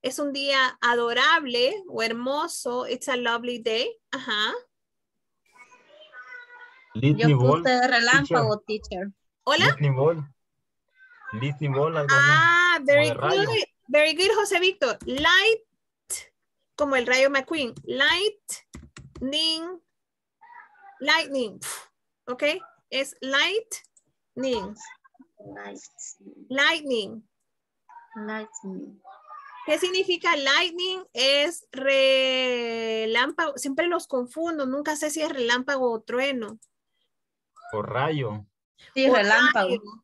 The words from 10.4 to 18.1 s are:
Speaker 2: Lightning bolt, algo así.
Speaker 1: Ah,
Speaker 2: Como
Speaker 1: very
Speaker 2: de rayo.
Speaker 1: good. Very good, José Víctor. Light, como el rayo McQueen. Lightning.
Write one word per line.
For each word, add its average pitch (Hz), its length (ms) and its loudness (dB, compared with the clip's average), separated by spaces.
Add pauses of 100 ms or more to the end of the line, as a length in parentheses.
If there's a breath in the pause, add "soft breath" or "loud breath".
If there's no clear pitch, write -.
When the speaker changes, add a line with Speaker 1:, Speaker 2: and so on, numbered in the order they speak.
Speaker 2:
Lightning 139 400 -4
bolt, 156 240 0
algo 147 180 2
así. 277 160 6
Speaker 1:
Ah, 339 480 4
Speaker 2:
Como 269 80 -4
Speaker 1:
very 285 220 6
Speaker 2:
de - 60 -2
rayo. 392 300 0
Speaker 1:
good. 453 200 -2 (240)
Very 302 260 4
good, 381 200 2
José 403 260 0
Víctor. 359 440 0
Light, 370 560 2 (1160)
como 277 200 0
el 240 100 0
rayo 262 240 4
McQueen. 269 440 -2 (100)
Lightning. 320 2000 -4 (1200)